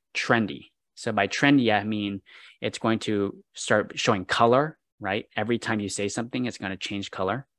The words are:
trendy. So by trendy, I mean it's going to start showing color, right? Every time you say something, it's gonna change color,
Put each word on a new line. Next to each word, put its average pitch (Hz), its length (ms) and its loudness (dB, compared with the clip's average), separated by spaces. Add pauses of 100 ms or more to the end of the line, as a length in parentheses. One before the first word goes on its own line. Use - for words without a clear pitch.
(140)
trendy. 110 560 0 (240)
So - 180 -6
by 101 160 2
trendy, 139 440 4
I 104 120 2
mean 101 380 -4 (380)
it's 110 180 -6
going 113 220 0
to 101 360 -2 (180)
start 104 420 0
showing 98 280 0
color, 127 540 2 (200)
right? 101 280 -4 (100)
Every 113 220 0
time 110 220 -2
you 101 80 -4
say 101 200 -4
something, 123 380 -4
it's 117 120 -8
gonna 95 180 -6
change 101 340 -8
color, 98 360 -4 (120)